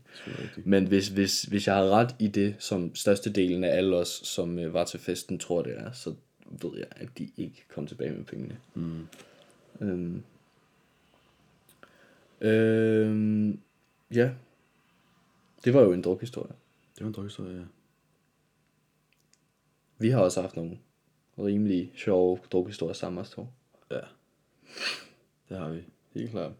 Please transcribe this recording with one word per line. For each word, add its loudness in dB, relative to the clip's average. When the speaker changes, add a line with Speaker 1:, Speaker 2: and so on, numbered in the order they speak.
Speaker 1:
Det -12
er -10
rigtigt. -10
Speaker 2:
Men 6
hvis, 4
hvis, 0
hvis -2
jeg 4
har 4
ret 4
i 2
det, 0
som -4
størstedelen 2
af 2
alle 4
os, 2
som, -6
øh, -6
var 2
til -8
festen, -6
tror, -2
det -6
er, -12
så -10
ved -8
jeg, -10
at -14
de -10
ikke -10
kom -8
tilbage -8
med -10
pengene. -10
Speaker 1:
Mm. -8
Speaker 2:
Øhm. -4
Øhm, 4
ja. 4
Det 4
var 10
jo 8
en 0
drukhistorie. -4
Speaker 1:
Det -14
var -6
en -6
drukhistorie, -10
ja. -12
Speaker 2:
Vi 4
har 4
også 4
haft -6
nogle -8
rimelig 0
sjove 2
drukhistorier -2
sammen, -8
os -12
to. -14
Speaker 1:
Ja. -6
Det -10
har -8
vi. -8
Helt -6
klart. -6